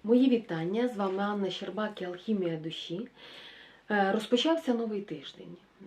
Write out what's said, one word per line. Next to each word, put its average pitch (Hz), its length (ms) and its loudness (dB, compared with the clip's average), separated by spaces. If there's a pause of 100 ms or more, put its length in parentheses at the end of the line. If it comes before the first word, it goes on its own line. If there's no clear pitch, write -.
Мої 247 260 6
вітання, 214 580 0
з 226 80 -4
вами 196 280 0
Анна 202 260 0
Щербак 202 520 -6
і 185 40 -4
Алхімія 180 520 -2
душі. 165 500 -8 (840)
Е, 196 200 4
розпочався 262 640 2
новий 214 280 -2
тиждень. - 560 -12 (300)